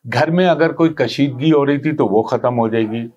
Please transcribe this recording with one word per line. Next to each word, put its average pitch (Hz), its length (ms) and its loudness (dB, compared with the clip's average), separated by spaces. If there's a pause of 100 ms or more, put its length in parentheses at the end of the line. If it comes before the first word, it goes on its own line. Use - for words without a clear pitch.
घर 127 240 -2
में 180 160 2
अगर 160 240 2
कोई 160 180 2
कशीदगी 135 600 -2
हो 147 140 4
रही 143 140 0
थी 151 160 -4
तो 135 140 0
वो 104 140 2
ख़त्म 123 320 -2
हो 113 160 0
जाएगी। 113 480 -4